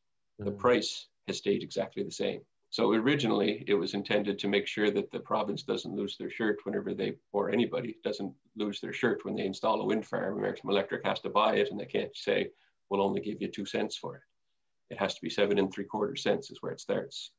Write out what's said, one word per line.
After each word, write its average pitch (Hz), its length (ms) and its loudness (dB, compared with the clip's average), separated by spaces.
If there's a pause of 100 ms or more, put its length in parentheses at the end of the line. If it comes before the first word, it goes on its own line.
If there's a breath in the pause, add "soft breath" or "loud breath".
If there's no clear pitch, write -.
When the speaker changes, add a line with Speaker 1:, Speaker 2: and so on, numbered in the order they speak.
(400)
Speaker 1:
The 101 100 -2
Speaker 2:
Mm. 101 80 -4
Speaker 1:
price - 480 4 (220)
has 95 100 -2
stayed 101 240 2
exactly 95 400 -4
the - 80 -6
same. 98 300 -4 (320)
So 107 200 4
originally, 110 720 4
it 104 80 4
was 95 200 0
intended 101 440 0
to - 80 -4
make 101 180 2
sure 104 280 2
that 98 180 0
the - 80 -6
province 104 460 -2
doesn't 95 320 -4
lose 101 200 -4
their - 140 -8
shirt 107 320 0
whenever 101 320 -4
they, 98 220 -2 (160)
or 101 180 0
anybody 107 540 0
doesn't 98 280 -4 (220)
lose 104 260 -2
their 98 120 -6
shirt - 320 2
when 101 100 -4
they 104 100 -2
install 95 360 0
a - 40 -2
wind 107 220 0
farm. 95 320 -2
American 101 320 -2
Electric 98 340 0
has 98 160 0
to 95 100 -4
buy 107 260 4
it, 104 160 4
and 101 80 -6
they 95 60 -8
can't - 300 -2
say, 101 360 0 (360 soft breath)
"We'll 98 140 2
only 98 180 2
give 104 220 -6
you 95 60 0
two 98 180 -6
cents - 300 -2
for - 200 -10
it." - 60 -20 (680)
It - 100 -8
has 98 160 0
to - 60 -14
be - 80 -4
seven 101 280 4
and 95 140 4
three 101 120 -6
quarter 104 300 -2
cents - 380 -2
is - 100 -14
where - 80 -6
it - 100 -8
starts, - 580 -6